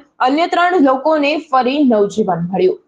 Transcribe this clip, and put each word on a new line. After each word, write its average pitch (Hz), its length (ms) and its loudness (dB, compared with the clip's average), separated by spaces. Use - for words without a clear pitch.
અન્ય 294 240 0
ત્રણ 349 360 2
લોકોને 285 440 0
ફરી 262 400 0
નવજીવન 202 640 0
મળ્યું. 185 260 0